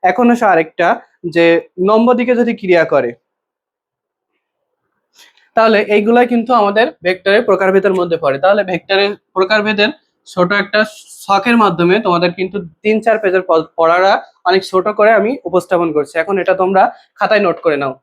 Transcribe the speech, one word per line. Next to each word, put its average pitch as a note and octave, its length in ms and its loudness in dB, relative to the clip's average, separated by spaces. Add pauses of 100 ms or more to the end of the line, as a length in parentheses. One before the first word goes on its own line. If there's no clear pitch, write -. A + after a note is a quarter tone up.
(100)
এখন A#3+ 200 0
আসো A#3 220 0
আরেকটা, E3 360 0 (460)
যে E3+ 100 2 (440)
লম্ব A3+ 200 2 (100)
দিকে B3 220 0
যদি A#3 200 0
ক্রিয়া F3 320 2
করে, B2+ 180 0 (2500)
তাহলে A3 220 2 (160)
এইগুলাই A#3 380 2
কিন্তু A#3 180 -2 (100)
আমাদের G#3 260 0 (200)
ভেক্টরের G3 420 0
প্রকারভেদের F#3+ 500 0
মধ্যে F3 240 -2
পড়ে। C#3 220 0
তাহলে G3+ 260 2
ভেক্টরের G3 420 -2 (240)
প্রকারভেদের G#3 540 0 (380)
ছোট F3+ 220 -2 (120)
একটা G#3 180 -2 (440)
ছকের G3+ 380 0
মাধ্যমে F3 340 2 (100)
তোমাদের F3 320 0
কিন্তু F#3+ 180 -6 (260)
তিন G#3+ 220 0
চার A3 180 2
পেজের F#3 260 0
প-, D#3+ 280 0
পড়াটা F3 360 2 (360)
অনেক F#3 220 0
ছোট F#3 160 0 (120)
করে G#3 200 4
আমি G#3 120 -2 (180)
উপস্থাপন E3+ 480 -2
করছি। C#3+ 260 -4
এখন G3 200 -4
এটা F3+ 200 0
তোমরা F#3+ 200 2 (360)
খাতায় G#3 260 0
নোট E3 200 -2
করে D#3 180 0
নাও। C3+ 100 -6 (100)